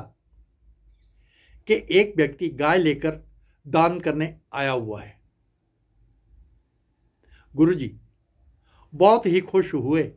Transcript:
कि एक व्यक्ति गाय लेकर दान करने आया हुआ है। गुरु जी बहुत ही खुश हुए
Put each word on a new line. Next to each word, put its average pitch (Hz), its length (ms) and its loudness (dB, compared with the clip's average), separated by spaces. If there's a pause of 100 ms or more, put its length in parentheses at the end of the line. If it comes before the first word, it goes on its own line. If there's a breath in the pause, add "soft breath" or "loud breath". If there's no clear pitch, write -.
(1700)
कि 220 240 0
एक 202 260 2
व्यक्ति 156 320 -2
गाय 147 300 0
लेकर 156 500 -2 (380)
दान 165 340 2
करने 156 400 -4 (120)
आया 139 180 -4
हुआ 110 320 -6
है। 104 180 -20 (2250)
गुरु 160 180 4
जी 131 260 -8 (960)
बहुत 208 320 4
ही 180 140 2
खुश 185 340 -2
हुए 143 420 -2